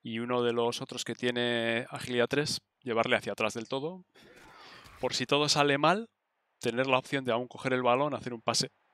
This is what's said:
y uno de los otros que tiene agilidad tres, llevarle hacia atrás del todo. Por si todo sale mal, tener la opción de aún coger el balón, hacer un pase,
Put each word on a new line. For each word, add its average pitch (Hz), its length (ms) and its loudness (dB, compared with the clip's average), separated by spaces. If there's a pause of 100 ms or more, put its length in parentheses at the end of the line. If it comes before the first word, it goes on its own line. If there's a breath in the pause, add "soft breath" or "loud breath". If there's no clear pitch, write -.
y 113 160 -8
uno 123 240 0
de 120 100 2
los 117 300 0
otros - 220 -10
que 117 100 -6
tiene 120 760 0
agilidad 123 380 2
tres, 147 320 0 (220)
llevarle 117 340 2
hacia 104 160 -4
atrás 110 220 -2
del 113 140 -8
todo. 165 360 -6 (960 loud breath)
Por 127 140 -2
si 127 120 -2
todo 147 220 2
sale 143 300 4
mal, 185 300 2 (560)
tener 123 220 0
la 131 100 4
opción 131 300 -2
de 120 60 2
aún 123 140 0
coger - 280 -4
el 127 80 -2
balón, 131 320 2
hacer 123 180 -10
un 117 80 -12
pase, - 300 -2 (240)